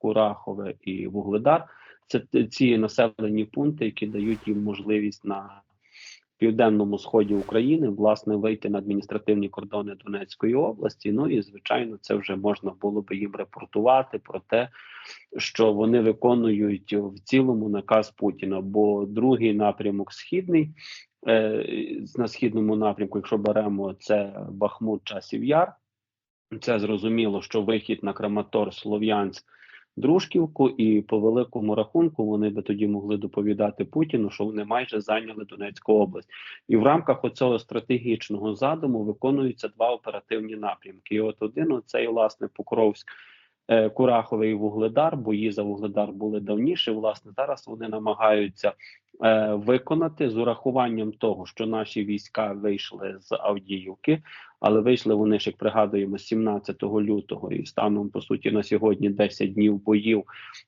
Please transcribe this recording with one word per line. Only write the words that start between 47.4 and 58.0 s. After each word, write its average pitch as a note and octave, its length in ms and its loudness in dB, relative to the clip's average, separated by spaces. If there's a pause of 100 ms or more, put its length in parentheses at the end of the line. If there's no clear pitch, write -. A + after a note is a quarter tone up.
вони A2 200 -10
намагаються, G#2+ 840 2 (500)
е, G#2+ 300 4
виконати C3 760 0
з A2 80 -4
урахуванням A#2 760 0
того, G2 340 -2
що - 200 -8
наші A2 400 -4
війська G#2 480 -4
вийшли G2 640 -6
з - 200 -6
Авдіївки, G2 800 -2 (380)
але G#2+ 200 4
вийшли A#2 360 2
вони G#2+ 240 4
ж, G#2 100 -6
як - 80 -6
пригадуємо, G2+ 600 0
сімнадцятого G#2+ 840 -2
лютого, G#2 500 -2
і A2 140 -6
станом, G#2 440 -2